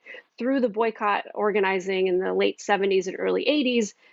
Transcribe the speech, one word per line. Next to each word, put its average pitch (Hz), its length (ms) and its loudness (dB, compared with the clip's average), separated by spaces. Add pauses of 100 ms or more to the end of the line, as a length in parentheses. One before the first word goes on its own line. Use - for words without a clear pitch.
(400)
through 262 220 0
the 240 80 2
boycott 214 560 -2 (100)
organizing 190 720 0
in 180 100 2
the 185 160 0
late 196 260 0
seventies 190 460 2
and 185 140 -6
early 185 280 0
eighties, 247 460 0 (180)